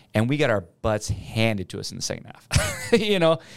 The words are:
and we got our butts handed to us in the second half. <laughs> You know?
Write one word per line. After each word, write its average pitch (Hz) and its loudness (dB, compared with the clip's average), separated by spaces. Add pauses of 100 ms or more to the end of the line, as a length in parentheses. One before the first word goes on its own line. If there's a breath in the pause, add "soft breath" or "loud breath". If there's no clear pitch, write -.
(140 loud breath)
and 110 2
we 147 0
got 147 2
our 104 2 (220)
butts 107 -2
handed 110 -2
to 98 -10
us - -8
in 95 -12
the - -12
second - -8
half. - -20
<laughs> 605 0
You 208 4
know? 165 4 (160 loud breath)